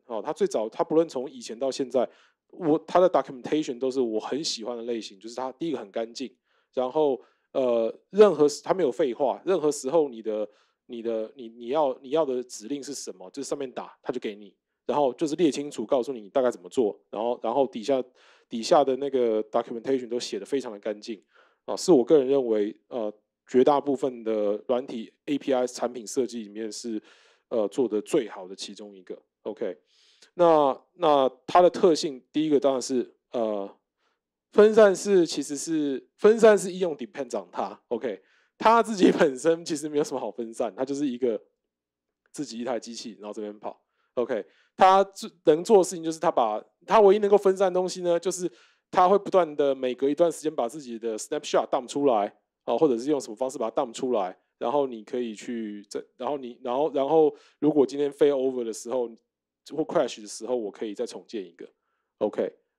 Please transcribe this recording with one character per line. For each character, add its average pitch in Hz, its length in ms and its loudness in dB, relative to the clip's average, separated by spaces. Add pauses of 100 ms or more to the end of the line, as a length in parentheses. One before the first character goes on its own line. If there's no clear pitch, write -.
哦， 110 160 -8
他 143 120 -6
最 202 120 -2
早， 113 240 -2
他 - 140 -4
不 165 100 -6
论 160 140 4
从 135 240 -8
以 131 80 -18
前 113 180 -14
到 131 140 -4
现 131 180 -4
在， 120 180 2 (420)
我， 160 300 0
他 180 200 2
的 180 100 6
documentation 143 720 -2
都 131 100 -2
是 127 100 -2
我 113 200 0
很 131 240 -6
喜 120 200 -6
欢 120 120 -8
的 117 80 -10
类 120 160 -6
型， 101 200 -16
就 110 100 -16
是 120 60 -18
他 131 180 -8
第 165 140 -8
一 160 40 -4
个 127 60 -4
很 107 140 -12
干 117 220 -6
净， 120 180 -12 (420)
然 127 180 -2
后， 147 280 2 (340)
呃， 117 400 0 (180)
任 196 220 8
何 147 140 4
时， 147 160 -4
他 170 100 0
没 185 100 -2
有 131 80 2
废 143 220 0
话， 110 300 -2
任 175 160 0
何 147 120 0
时 127 180 -6
候 156 180 2
你 113 140 -12
的， 107 260 -4 (380)
你 117 160 -14
的， 110 340 -4
你， 120 140 -16
你 117 180 -16
要， 139 340 0
你 127 100 -16
要 160 120 2
的 127 200 -4
指 110 240 -16
令 139 140 -6
是 135 120 -12
什 - 220 -12
么， 92 160 -18
就 139 100 -12
上 143 160 -8
面 135 140 -10
打， - 320 -14
他 135 100 -6
就 123 60 -8
给 101 160 -10
你， 104 200 -20 (300)
然 123 100 -2
后 143 180 0
就 170 120 -6
是 147 100 -4
列 165 140 2
清 143 200 -4
楚， 117 160 -8
告 123 180 0
诉 135 100 -8
你 107 160 -16
大 135 120 0
概 123 100 2
怎 98 100 -8
么 90 80 -18
做， 107 300 0 (100)
然 101 120 -6
后， 120 200 -4
然 113 100 -4
后 135 140 2
底 120 160 -8
下， 131 220 -2 (440)
底 117 140 -8
下 147 220 4
的 131 140 -2
那 139 120 -6
个 117 360 0
documentation 120 640 -4
都 120 120 -4
写 117 180 -8
得 95 80 -12
非 123 140 -4
常 120 120 -10
的 104 80 -14
干 107 200 -8
净， 107 220 -14 (440)
啊， 107 100 -6
是 - 160 2
我 131 120 8
个 160 140 6
人 131 100 2
认 135 200 2
为， 107 280 0 (120)
呃， 107 260 -6 (340)
绝 131 160 6
大 143 160 4
部 139 160 -2
分 123 280 -6
的 107 440 -2
软 127 200 -2
体 113 240 -12 (140)
A 143 120 -4
P 135 160 -4
I 127 140 0
产 123 260 -8
品 120 120 -14
设 123 200 -2
计 113 160 -8
里 104 80 -14
面 107 220 -10
是， 110 280 -8 (500)
呃， 110 180 0
做 123 200 -2
得 104 140 -2
最 120 260 -2
好 95 200 -16
的 95 80 -16
其 104 180 -14
中 104 220 -20
一 92 80 -20
个。 92 160 -16 (240)
OK， 107 340 -8 (580)
那， 156 440 4 (160)
那 147 340 4 (180)
它 180 140 6
的 175 80 8
特 175 260 4
性， 139 260 -6 (100)
第 151 140 0
一 156 40 0
个 143 100 6
当 135 140 2
然 127 80 -2
是， 123 340 -4 (160)
呃， 107 380 -4 (840)
分 214 220 6
散 208 220 8
式 190 300 2
其 151 160 -4
实 143 140 -8
是， 143 520 -4 (100)
分 220 220 4
散 214 180 8
式 175 140 -4
应 180 80 -8
用 170 180 -2
depends 120 420 -8
on 90 120 -12
它。 104 360 -8
OK， 110 340 -6 (360)
它 226 260 4
自 220 120 -8
己 190 160 4
本 147 260 0
身 165 260 0
其 165 120 -6
实 147 120 -6
没 151 100 -6
有 147 60 2
什 147 100 -10
么 131 60 -4
好 120 100 -8
分 113 240 -10
散， 113 220 -6
它 127 80 -6
就 135 100 -4
是 143 140 -4
一 123 100 -6
个 120 220 -2 (920)
自 151 120 -10
己 117 160 -12
一 120 40 -8
台 117 160 -4
机 117 140 -14
器， 113 260 -14
然 104 100 -14
后 104 40 -10
这 107 80 -12
边 104 180 -12
跑。 - 220 -14 (340)
OK， 117 300 -4 (300)
它 190 280 8
最 196 260 -14 (160)
能 165 180 6
做 220 140 6
的 180 60 8
事 180 120 -6
情 165 80 -10
就 160 80 -4
是 160 80 -8
它 170 100 0
把， 110 320 0 (240)
它 208 140 4
唯 196 160 8
一 214 40 0
能 202 100 0
够 202 80 8
分 190 180 2
散 185 160 2
的 180 80 0
东 185 80 0
西 185 140 -8
呢， 170 180 2
就 185 100 -4
是 175 220 -4 (400)
它 180 160 6
会 196 100 6
不 196 120 -6
断 165 260 2
的 143 180 2
每 127 220 -4
隔 135 140 0
一 147 40 0
段 165 180 2
时 - 100 -10
间 156 120 -4
把 143 140 -2
自 156 140 -12
己 120 180 -12
的 110 180 -6
snapshot 151 520 -2
dump 131 180 -4
出 143 200 -2
来， 107 260 2 (320)
啊， 120 120 0
或 160 80 4
者 123 120 4
是 127 120 -4
用 143 120 0
什 - 80 -12
么 107 60 -12
方 131 140 -4
式 139 80 -12
把 113 120 -4
它 151 120 -4
dump 120 120 -6
出 127 180 -4
来， 95 260 -2 (200)
然 120 120 -4
后 143 180 2
你 113 160 -12
可 123 140 -6
以 117 160 -4
去 104 560 -10
这， 135 140 -10 (140)
然 123 120 -6
后 147 80 -4
你， 123 240 -14
然 123 140 -4
后， 147 160 0
然 139 160 0
后 151 260 4 (260)
如 147 120 2
果 147 140 6
今 139 120 -4
天 143 140 -2
fail 143 220 4
over 131 300 -2
的 113 100 -6
时 - 160 -12
候， 123 200 -2 (640)
或 151 120 -2
crash 147 360 -2
的 107 80 -14
时 - 180 -14
候， 127 100 -4
我 107 160 -4
可 - 140 -10
以 107 100 -6
再 120 100 -6
重 104 220 -12
建 104 180 -10
一 85 60 -20
个。 - 180 -20 (480)
OK， 104 340 -2 (280)